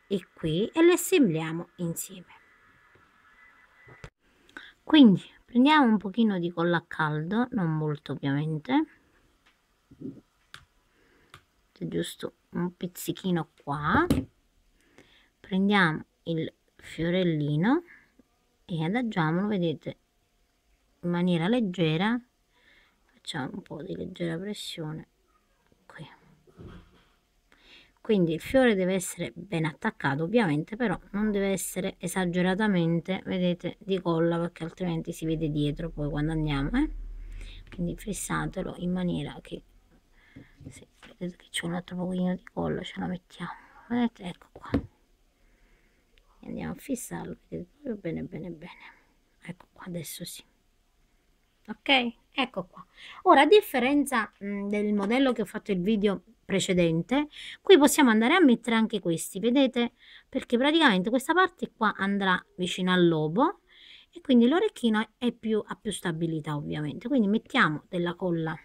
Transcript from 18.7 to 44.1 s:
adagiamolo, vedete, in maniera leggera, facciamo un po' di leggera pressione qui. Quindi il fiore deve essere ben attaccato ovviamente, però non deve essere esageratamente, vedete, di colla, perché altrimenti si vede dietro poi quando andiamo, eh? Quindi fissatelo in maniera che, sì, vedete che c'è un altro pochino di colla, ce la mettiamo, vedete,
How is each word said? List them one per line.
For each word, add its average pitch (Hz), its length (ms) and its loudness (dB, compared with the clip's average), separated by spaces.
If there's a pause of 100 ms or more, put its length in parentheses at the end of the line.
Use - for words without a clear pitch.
adagiamolo, 190 640 -2
vedete, 175 500 -4 (1040)
in 175 80 -4
maniera 175 380 2
leggera, 202 720 0 (840)
facciamo - 500 -10
un 190 80 -12
po' 151 200 -14
di 170 140 -10
leggera 175 420 -8
pressione 175 680 -10 (800)
qui. - 200 -20 (1900)
Quindi 180 320 2
il 160 80 -4
fiore 254 340 4
deve 185 200 0
essere 175 400 -6
ben 170 320 -4
attaccato 156 580 -4
ovviamente, 175 500 0
però 214 240 -2 (120)
non 214 200 -2
deve 196 180 0
essere 190 500 -4
esageratamente, 180 1300 0
vedete, 180 540 -2
di 190 220 -4
colla, 170 380 0
perché 170 260 -6
altrimenti 165 480 -6
si 165 140 -10
vede 160 240 -2
dietro 147 400 -4
poi 147 180 -6
quando 151 240 -2
andiamo, 151 460 -2
eh? 302 120 0 (800)
Quindi 170 260 -6
fissatelo 165 840 -8
in 180 120 -6
maniera 170 500 -4
che, - 220 -14 (1080)
sì, - 180 -20 (320)
vedete 180 180 -10
che - 140 -20
c'è - 160 -8
un 170 80 -6
altro 180 220 -10
pochino 180 380 -2
di 180 80 -8 (100)
colla, 165 300 -4
ce - 160 -12
la 190 80 -6
mettiamo, 175 460 -10 (360)
vedete, 240 360 -2